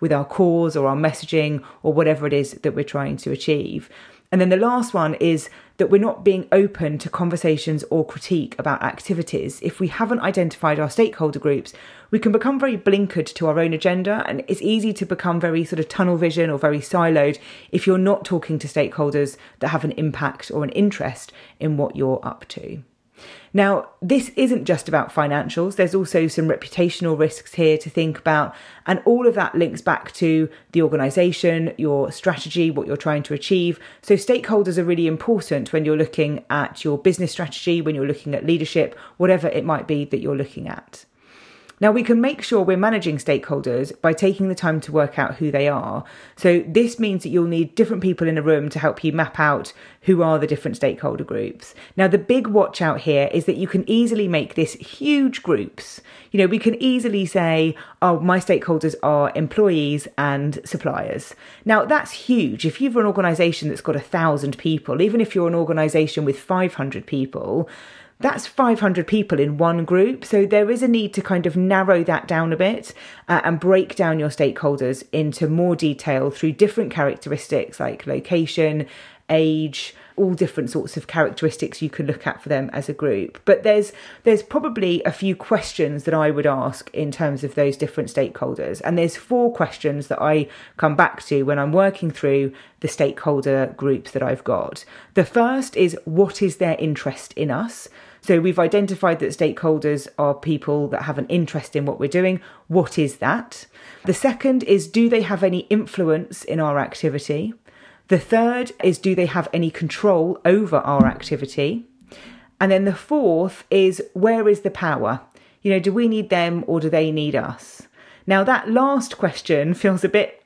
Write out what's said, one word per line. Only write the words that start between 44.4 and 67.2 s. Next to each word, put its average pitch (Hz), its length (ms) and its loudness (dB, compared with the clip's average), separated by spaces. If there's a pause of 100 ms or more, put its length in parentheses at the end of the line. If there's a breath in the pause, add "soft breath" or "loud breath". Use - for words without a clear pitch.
the 185 60 -2
time 160 280 -2
to 151 100 -12
work 147 260 0
out 135 180 -2
who 151 140 -2
they 143 160 0
are. 127 380 -4 (320 loud breath)
So 175 280 4
this 233 360 2
means 202 240 -2
that 151 60 -6
you'll 170 180 2
need 165 260 -2
different 226 300 0
people 170 240 0
in 160 100 0
a 151 40 -2
room 147 260 2
to 151 100 -6
help 147 240 -2
you 156 100 0
map 160 280 -2
out 147 320 0 (300 loud breath)
who 180 200 4
are 160 160 4
the 147 80 0
different 143 300 -4
stakeholder - 480 -4
groups. - 500 -8 (220 loud breath)
Now, 190 100 4
the 185 120 4
big 240 280 0
watch 208 340 2
out 156 200 0
here 143 320 2
is 165 140 0
that 185 100 0
you 185 100 -4
can 190 240 -2
easily 226 380 2
make 156 260 -2
this 160 200 0
huge 277 680 -2
groups. - 580 -4 (300 loud breath)
You 202 80 -2
know, 190 80 6
we 202 140 2
can 226 200 0
easily 240 460 0
say, 160 480 2 (260 loud breath)
"Oh, 175 200 2
my 180 180 4
stakeholders 160 640 0
are 147 320 2
employees 151 720 0 (100)
and 143 480 -2
suppliers." - 720 -6 (300 loud breath)
Now, 214 200 2
that's 294 280 0
huge. 165 520 -2
If 160 160 -2
you've 254 160 0
an 220 100 2
organisation 170 600 0
that's - 120 -6
got 147 160 -2
a 139 40 -4
thousand 143 560 -2
people, 156 460 -2
even 214 180 2
if 214 140 -2
you're 175 140 2
an 170 80 0
organisation 156 680 0
with 139 140 -2
five 180 360 -2
hundred - 320 -8
people, 135 600 -4 (520 loud breath)